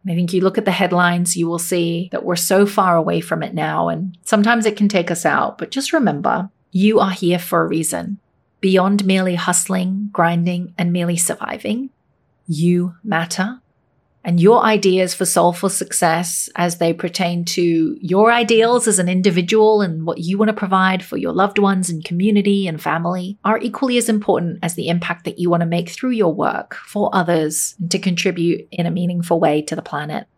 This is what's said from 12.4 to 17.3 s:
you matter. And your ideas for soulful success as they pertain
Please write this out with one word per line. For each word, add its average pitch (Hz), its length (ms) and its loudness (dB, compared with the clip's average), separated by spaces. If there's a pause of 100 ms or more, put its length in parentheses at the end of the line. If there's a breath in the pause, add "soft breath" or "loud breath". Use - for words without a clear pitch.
you 175 560 0
matter. 190 560 -4 (680)
And 175 140 2
your 214 260 6
ideas 190 480 2
for - 100 -4
soulful 175 460 2
success 170 880 -2
as 175 200 0
they 170 160 2
pertain 175 540 -2